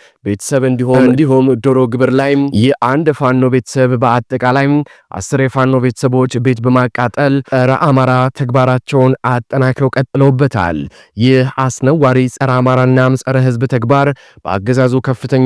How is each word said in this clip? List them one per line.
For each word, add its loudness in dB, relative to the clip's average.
ቤተሰብ -4
እንዲሆን 0
እንዲሁም 2
ዶሮ 0
ግብር 0
ላይ 0
የአንድ 0
ፋኖ 0
ቤተሰብ 0
በአጠቃላይ 0
አስር -4
የፋኖ 0
ቤተሰቦች -2
ቤት -2
በማቃጠል 0
ጸረ 0
አማራ 2
ተግባራቸውን 0
አጠናክረው -2
ቀጥለውበታል። 0
ይህ 2
አስነዋሪ 0
ጸረ -4
አማራና 2
ጸረ -4
ህዝብ 0
ተግባር 0
በአገዛዙ 0
ከፍተኛ -4